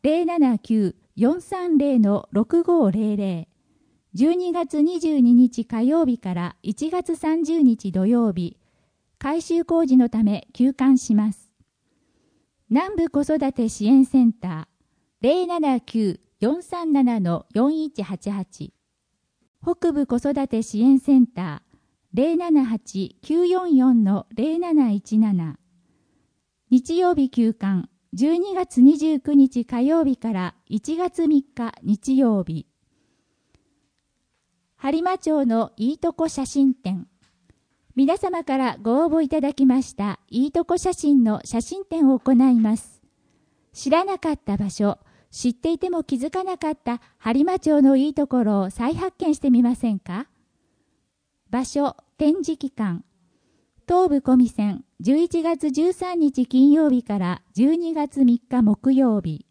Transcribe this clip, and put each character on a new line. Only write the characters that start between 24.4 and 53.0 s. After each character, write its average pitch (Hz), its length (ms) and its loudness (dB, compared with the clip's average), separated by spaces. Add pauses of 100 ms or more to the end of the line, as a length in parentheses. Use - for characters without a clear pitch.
七 302 320 0
一 208 260 -2
七。 185 420 0 (1120)
日 254 280 2
曜 359 180 2
日 269 160 0
休 226 220 0
館。 196 360 -4 (240)
十 285 220 0
二 381 180 -4
月 359 280 0
二 285 180 6
十 302 200 0
九 294 140 -4
日 262 320 4
火 240 160 -6
曜 311 220 0
日 269 140 -2
か 226 160 -8
ら 180 220 -6 (120)
一 294 300 -6
月 349 280 -4
三 294 160 2
日 233 400 -10
日 214 340 -2
曜 220 280 2
日。 160 240 -8 (2000)
播 294 220 -2
磨 359 160 -2
町 311 300 0
の 226 280 0
い 240 180 -2
い - 40 -8
と 339 160 -2
こ 320 140 -2
写 269 180 -6
真 269 300 2
展。 180 320 -8 (880)
皆 277 220 2
様 359 260 -4
か 269 140 -2
ら 262 220 -2
ご 233 260 0
応 330 40 0
募 320 140 2
い 269 60 -2
た 311 120 0
だ 285 120 -2
き 269 120 2
ま 254 160 4
し - 140 -10
た 202 240 -6 (100)
い 254 180 -2
い 285 40 -6
と 339 140 0
こ 359 120 -2
写 370 160 -2
真 285 300 2
の 214 200 0
写 233 180 -6
真 381 240 -10
展 302 260 2
を 254 80 2
行 262 140 0
い 247 260 4
ま 220 180 2
す。 - 240 -16 (720)
知 - 180 -10
ら 330 160 2
な 392 140 -4
か 311 140 -4
っ - 40 -6
た 202 200 -6
場 202 120 -4
所、 208 300 -2 (320)
知 - 180 -4
っ 240 60 -4
て 330 160 -4
い 330 80 -4
て 370 100 -4
も 339 140 -4
気 269 140 -4
づ 269 120 -6
か 370 140 -6
な 370 160 -8
か 311 100 -4
っ 302 60 -4
た - 260 -8 (180)
播 247 240 0
磨 370 140 0
町 302 240 2
の 269 140 6
い 277 140 2
い 277 40 -8
と 294 140 -2
こ 247 160 0
ろ 208 180 0
を 185 80 -4
再 247 240 -6
発 370 240 -6
見 320 160 -2
し - 60 -4
て 277 100 0
み 247 140 6
ま 240 100 2
せ 226 180 -4
ん 196 60 -4
か？ 190 300 -10 (1200)
場 247 160 -4
所、 285 300 -2 (220)
展 311 260 0
示 311 140 -4
期 269 140 -8
間。 185 320 -6 (840)